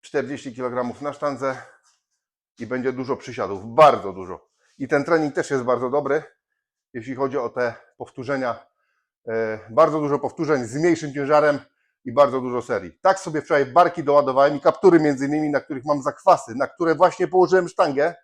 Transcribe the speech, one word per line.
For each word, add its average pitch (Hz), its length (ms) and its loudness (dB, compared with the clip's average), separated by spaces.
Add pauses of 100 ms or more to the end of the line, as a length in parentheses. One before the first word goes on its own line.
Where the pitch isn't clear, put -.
Czterdzieści 131 540 -8
kilogramów 123 460 -6
na 143 120 -8
sztandze 135 480 -6 (960)
i 117 60 -10
będzie 127 280 -4
dużo 127 240 -6
przysiadów, 113 580 -8
bardzo 131 380 6
dużo. 90 360 -14 (280)
I 135 100 -10
ten 143 160 0
trening 156 320 0
też 180 160 -4
jest 131 120 -2
bardzo 123 260 -2
dobry, 143 340 -2 (720)
jeśli 120 220 -12
chodzi 135 220 -4
o 120 120 -6
te 120 240 -4 (240)
powtórzenia. 127 680 -8 (600)
E, 113 320 -4 (100)
bardzo 156 300 2
dużo 143 200 -2
powtórzeń 139 460 -2
z 113 100 -12
mniejszym 151 380 0
ciężarem 147 460 2 (460)
i 123 80 -10
bardzo 131 280 4
dużo 123 200 -4
serii. 95 400 -8
Tak - 180 2
sobie 151 220 -6
wczoraj 139 240 0
barki 170 380 2
doładowałem 139 520 4
i 135 60 -6
kaptury 175 380 6
między 143 260 0
innymi, 151 240 -2
na 143 100 0
których 131 260 -10
mam 147 160 0
zakwasy, 143 540 0
na 127 120 -2
które 165 280 0
właśnie 175 320 2
położyłem 180 420 4
sztangę. 156 540 0